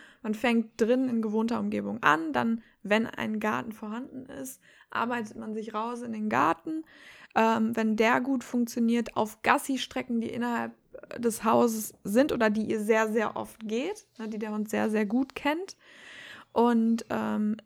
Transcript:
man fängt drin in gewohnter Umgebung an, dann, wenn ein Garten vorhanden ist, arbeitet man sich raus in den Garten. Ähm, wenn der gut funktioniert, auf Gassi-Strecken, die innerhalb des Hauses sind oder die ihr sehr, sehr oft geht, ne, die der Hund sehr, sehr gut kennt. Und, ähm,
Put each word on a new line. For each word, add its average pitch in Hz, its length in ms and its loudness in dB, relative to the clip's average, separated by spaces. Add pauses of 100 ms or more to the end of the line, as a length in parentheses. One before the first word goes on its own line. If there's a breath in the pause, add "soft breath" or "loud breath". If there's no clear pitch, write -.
(240 loud breath)
man 214 100 -2
fängt 233 480 0
drin 254 260 4
in 233 140 0
gewohnter 220 380 0
Umgebung 208 440 -4
an, 311 300 4
dann, 233 280 0 (220 loud breath)
wenn 214 220 2
ein 220 340 -4
Garten 220 320 -2
vorhanden 220 540 -12
ist, 269 340 -12 (300 soft breath)
arbeitet 226 480 -4
man 220 160 -8
sich 220 200 -8
raus 233 280 -4
in 240 100 -8
den 214 180 -4
Garten. 320 540 0 (520 loud breath)
Ähm, 226 420 4
wenn 220 180 2
der 233 260 4
gut 262 220 -2
funktioniert, 233 720 0
auf - 280 -2
Gassi-Strecken, 254 760 0
die 226 120 -4
innerhalb 233 420 -4 (440)
des 233 260 -2
Hauses 226 500 2 (100)
sind 233 300 4
oder 226 160 4
die 214 140 0
ihr 220 200 -2
sehr, 220 300 4
sehr 220 240 0
oft 214 300 -10
geht, 277 400 -4 (100)
ne, 220 100 -8
die 214 120 -8
der 214 120 -6
Hund 214 180 -4
sehr, 214 200 0
sehr 214 160 2
gut 247 300 0
kennt. 330 420 -4 (760 loud breath)
Und, 226 600 4
ähm, 214 540 -2